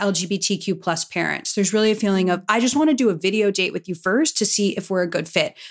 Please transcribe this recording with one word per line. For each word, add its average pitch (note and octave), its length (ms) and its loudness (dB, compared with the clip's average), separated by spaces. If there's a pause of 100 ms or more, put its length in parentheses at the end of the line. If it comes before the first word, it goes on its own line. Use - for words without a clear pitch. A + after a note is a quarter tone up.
L G3+ 120 0
G F3 140 -2
B F#3+ 120 -4
T - 180 -2
Q F#3+ 200 -4
plus E3+ 280 -2
parents. D#3 520 -2
There's G3 160 0
really G#3+ 180 2
a G#3 60 0
feeling F#3+ 340 2
of, F3+ 180 0
"I A3 120 2
just B3+ 160 2
wanna D4+ 180 4
do A#3+ 160 2
a F3+ 40 0
video G3+ 360 2
date F#3 220 -2
with F3+ 160 -8
you F3 80 -6
first B3+ 420 0
to G#3 80 2
see G3+ 300 2
if G3 140 -8
we're F#3 120 0
a F3 80 -2
good E3+ 180 -4
fit - 280 -2 (140)